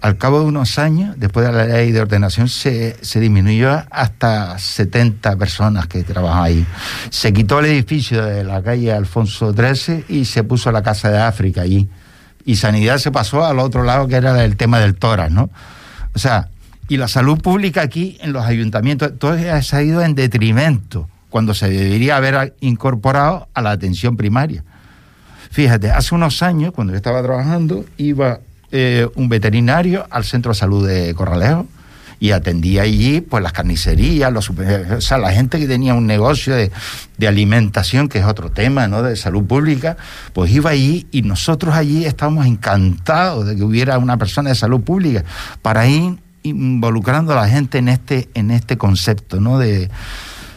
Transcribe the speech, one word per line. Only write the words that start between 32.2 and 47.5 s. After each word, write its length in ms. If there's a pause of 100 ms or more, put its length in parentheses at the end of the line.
y 120
atendía 500
allí, 380
pues, 220
las 100
carnicerías, 800
los 120
super-, 480
o 80
sea, 180
la 140
gente 260
que 80
tenía 280
un 120
negocio 480
de, 160 (480)
de 100
alimentación, 800
que 100
es 60
otro 260
tema, 380
¿no?, 140
de 140
salud 280
pública, 520 (360)
pues 180
iba 200
allí 400
y 120
nosotros 520
allí 300
estábamos 420
encantados 1000
de 100
que 80
hubiera 340
una 200
persona 320
de 40
salud 280
pública 420 (380)
para 240
ir 320 (240)
involucrando 880
a 40
la 120
gente 300